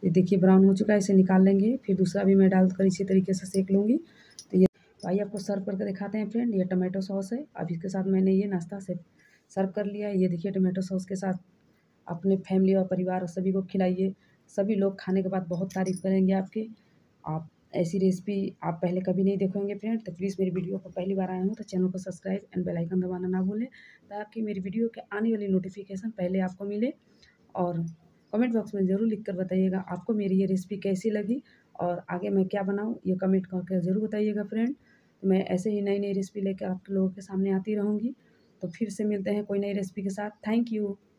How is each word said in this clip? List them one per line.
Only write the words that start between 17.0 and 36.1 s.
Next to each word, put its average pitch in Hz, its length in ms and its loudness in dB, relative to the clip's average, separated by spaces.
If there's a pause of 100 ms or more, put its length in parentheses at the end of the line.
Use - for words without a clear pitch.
आप 156 240 -6 (280)
ऐसी 175 220 0
recipe 190 640 0
आप 165 200 -4
पहले 180 200 0
कभी 185 220 0
नहीं 196 140 2
देखे 190 200 0
होंगे 202 160 -2
फ्रेंड, 220 260 -4
तो 180 120 -12
please 180 260 -4
मेरी 190 120 0
video 185 280 -4
पर 190 120 -14
पहली 185 240 -4
बार 185 160 -2
आए 185 100 -4
हो 196 140 0
तो 220 100 -12
channel 185 240 0
को 185 100 -4
सब्सक्राइब 190 500 -6
and 180 180 -4
bell 175 100 -4
icon 170 240 -2
दबाना 180 280 -4
ना 185 140 0
भूलें, 208 240 -2 (400)
ताकि 214 360 -10
मेरी 208 180 -4
video 214 340 -2
के - 60 -14 (120)
आने 220 200 0
वाली 208 160 -2
notification 190 640 -2
पहले 185 280 0
आपको 185 260 -4
मिले। 208 260 -2 (640)
और 175 300 -2 (480)
comment 233 220 2
box 214 200 -2
में 196 120 2
ज़रूर 196 220 2
लिख 214 160 -4
कर 202 100 -6
बताइएगा 185 440 0 (100)
आपको 180 260 -4
मेरी 196 260 2
ये 196 60 2
recipe 190 320 -2
कैसी 196 320 0
लगी 208 320 -2 (320)
और 175 360 -2
आगे 180 200 -4
मैं 196 160 4
क्या 196 160 -2
बनाऊँ, 202 440 -2
ये 185 100 0
comment 190 300 2
करके 180 340 -2
ज़रूर 185 240 0
बताइएगा 214 400 -2
फ्रेंड। 226 300 -2 (480)
तो 190 60 2
मैं 190 180 4
ऐसे 185 240 0
ही 208 120 0
नई 202 160 0
नई 202 140 -2